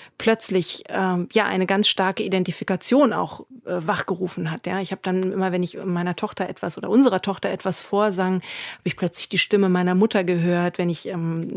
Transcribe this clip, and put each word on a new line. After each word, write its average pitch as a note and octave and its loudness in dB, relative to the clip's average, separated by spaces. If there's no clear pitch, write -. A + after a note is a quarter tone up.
plötzlich, A3 0
ähm, F#3 0
ja, G#3+ 4
eine F#3+ 0
ganz G3 4
starke F#3+ 0
Identifikation F#3+ 2
auch, - -4
äh, F3+ -4
wachgerufen F3+ -2
hat, - -8
ja. F#3 -2
Ich F#3 -6
hab F#3 -8
dann F#3 0
immer, F#3+ 0
wenn F3+ 2
ich F3 -6
meiner F3 -2
Tochter G#3 -4
etwas F#3 -6
oder - -6
unserer G#3 2
Tochter G3 -4
etwas F3+ -4
vorsang, F#3+ 0
hab - -20
ich - -4
plötzlich - -4
die F#3+ -2
Stimme G3 4
meiner F3+ 4
Mutter G3 4
gehört. F3 2
Wenn F3 0
ich, D#3+ -6
ähm, E3 -2